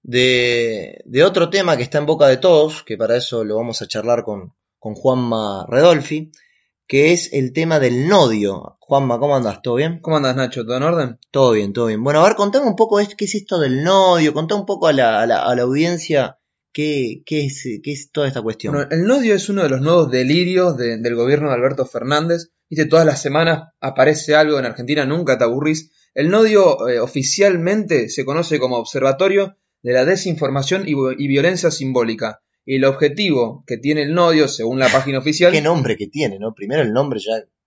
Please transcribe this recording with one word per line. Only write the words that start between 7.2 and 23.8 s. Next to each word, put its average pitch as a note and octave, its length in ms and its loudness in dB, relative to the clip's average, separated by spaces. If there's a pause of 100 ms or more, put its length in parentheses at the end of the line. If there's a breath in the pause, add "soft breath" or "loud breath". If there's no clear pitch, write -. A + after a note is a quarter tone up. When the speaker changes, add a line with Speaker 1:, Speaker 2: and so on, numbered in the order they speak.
Speaker 1:
el C3 220 -4
tema D#3+ 260 0
del B2+ 280 0
nodio. A2 720 0
Juanma, C3+ 380 0
¿cómo C#3+ 180 0
andás? A2+ 260 -4
¿Todo A#2+ 140 -2
bien? E3 260 -4
Speaker 2:
¿Cómo D#3+ 160 -2
andás, C3 180 -2
Nacho? B2+ 300 -6
¿Todo A#2+ 100 -4
en B2+ 60 -2
orden? D3+ 360 -2 (120)
Speaker 1:
Todo C3 220 2
bien, G#2 200 0
todo A#2 140 -2
bien. A2 180 -4
Bueno, D3 160 2
a E3+ 40 6
ver, G#3+ 100 4
contame G#3+ 320 0
un G#3 100 0
poco A3 240 2
es-, G#3 140 -4
qué - 100 -6
es G3+ 120 -6
esto G3 220 -4
del C3+ 240 0
nodio, F3 520 4
contá D#3+ 200 -4
un G3 120 -4
poco F#3+ 220 0
a D#3 40 4
la, A2+ 300 2
a A#2 40 0
la, G2+ 180 0
a B2 100 0
la B2 80 0
audiencia D3+ 760 -2 (380)
qué, C#3+ 500 -4
qué D3+ 200 -4
es, C#3 180 -8 (200)
qué C#3+ 100 -8
es - 180 -14
toda D3 160 -2
esta C3 160 -6
cuestión. G#2+ 320 -6
Speaker 2:
Bueno, C#3+ 160 -4
el E3 160 0
nodio A#3 280 2
es G3 140 -4
uno G3 140 -2
de D#3 60 0
los C3 120 -2
nuevos D#3 300 2
delirios E3+ 640 0
de, A#2 220 -4
del A#2+ 160 -2
gobierno C#3+ 340 0
de C3+ 60 0
Alberto B2+ 320 0
Fernández. D3+ 640 -4 (180)
Viste, D3 180 -2
todas D#3+ 200 4
las C#3+ 160 0
semanas D#3 460 0 (120)